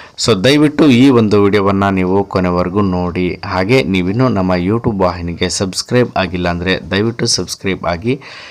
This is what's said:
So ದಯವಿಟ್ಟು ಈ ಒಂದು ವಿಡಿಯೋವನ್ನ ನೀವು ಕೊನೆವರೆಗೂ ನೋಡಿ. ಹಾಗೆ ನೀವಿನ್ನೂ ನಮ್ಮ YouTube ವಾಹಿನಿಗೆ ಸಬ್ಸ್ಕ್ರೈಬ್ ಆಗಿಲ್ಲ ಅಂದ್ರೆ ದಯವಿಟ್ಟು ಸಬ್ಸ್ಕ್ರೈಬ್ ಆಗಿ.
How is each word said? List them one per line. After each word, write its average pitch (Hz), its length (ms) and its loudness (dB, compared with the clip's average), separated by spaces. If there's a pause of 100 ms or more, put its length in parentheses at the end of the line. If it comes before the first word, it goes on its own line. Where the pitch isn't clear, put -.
(200)
So 101 240 0
ದಯವಿಟ್ಟು 147 460 4
ಈ 127 200 6
ಒಂದು 107 340 4
ವಿಡಿಯೋವನ್ನ 98 460 2
ನೀವು 95 340 2
ಕೊನೆವರೆಗೂ 90 580 -2
ನೋಡಿ. 90 640 -2
ಹಾಗೆ 98 380 0
ನೀವಿನ್ನೂ 95 440 0
ನಮ್ಮ 95 260 0
YouTube 98 500 0
ವಾಹಿನಿಗೆ 87 460 -2
ಸಬ್ಸ್ಕ್ರೈಬ್ 117 680 -2
ಆಗಿಲ್ಲ 90 320 -2
ಅಂದ್ರೆ 85 420 -4
ದಯವಿಟ್ಟು 113 360 -2
ಸಬ್ಸ್ಕ್ರೈಬ್ 92 580 -4
ಆಗಿ. 87 360 -4 (300)